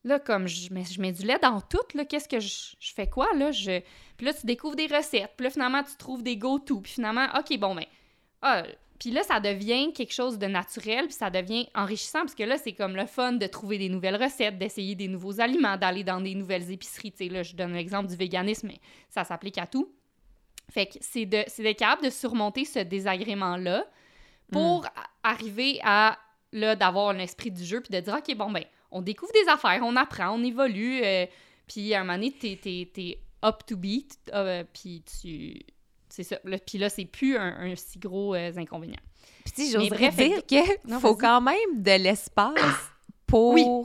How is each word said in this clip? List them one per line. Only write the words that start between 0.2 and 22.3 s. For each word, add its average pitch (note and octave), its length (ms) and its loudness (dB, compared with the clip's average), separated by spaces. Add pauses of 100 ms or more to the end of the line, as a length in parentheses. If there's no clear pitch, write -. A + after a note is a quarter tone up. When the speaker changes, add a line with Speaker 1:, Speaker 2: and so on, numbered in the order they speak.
Speaker 1:
je F3+ 260 -8
mets, F#3 120 -6
je F3+ 160 -8
mets F#3 100 0
du F3+ 140 -8
lait C4+ 160 2
dans A#3 180 4
tout, - 180 -2 (160)
là, D4 120 -2
qu'est-ce D4 240 -6
que B3 100 0
je, - 400 -8
je - 140 -10
fais G3+ 140 -4
quoi, C#4+ 280 0
là ? C#4+ 160 2
Je... F#3+ 300 -2 (340)
Puis A#3 100 -10
là, D4 80 0
tu D4 120 -10
découvres C4 320 -2
des D#4 100 0
recettes, C#4+ 480 0
puis B3+ 80 -8
là, A#3 60 0
finalement, C4+ 340 0
tu C#4 140 -12
trouves B3+ 260 -10
des A#3+ 140 -2
go-to, C4 420 -2
puis - 140 -14
finalement, A#3+ 340 0 (100)
OK, C#4 220 -2
bon, F#3+ 160 0
ben, D#3+ 80 -8 (580)
ah, A#3 220 2 (340)
puis A#3 140 -8
là, D#4 120 0
ça A#3+ 180 0
devient G#3+ 500 0
quelque C4 220 -6
chose B3 260 -2
de G3+ 80 -2
naturel, G#3+ 600 -2
puis - 80 -10
ça G#3 140 -4
devient F#3+ 460 -2
enrichissant, G3+ 440 -2
parce E4 160 -4
que A3 80 -4
là, B3+ 140 0
c'est C4 140 -6
comme F#3+ 240 -4
le F#3+ 120 -2
fun B3 260 0
de G#3 140 0
trouver G#3 300 -6
des F#3+ 120 -2
nouvelles F#3 320 0
recettes, G#3+ 360 0
d'essayer G3 380 -6
des F#3+ 140 -6
nouveaux F#3+ 320 -6
aliments, A#3+ 340 2
d'aller F#3 300 0
dans F#3 160 -2
des F#3+ 140 -4
nouvelles F#3 360 -4
épiceries. F#3+ 400 -12
Tu F#3+ 140 -8
sais, F3 40 -6
là, F3+ 140 -4
je F3 120 -12
donne F3 180 -4
l'exemple F#3 340 -4
du F3+ 80 -6
véganisme, F#3 520 -2
mais - 120 -14 (300)
ça F3+ 160 -2
s'applique F#3+ 320 -8
à F3 100 -6
tout. C#4+ 240 -2 (800)
Fait G3 140 0
que - 160 -20
c'est A3+ 240 -4
de, G#3+ 220 2
c'est - 160 -10
d'être G#3+ 160 0
capable C4+ 260 4
de C4 40 4
surmonter A#3 540 -2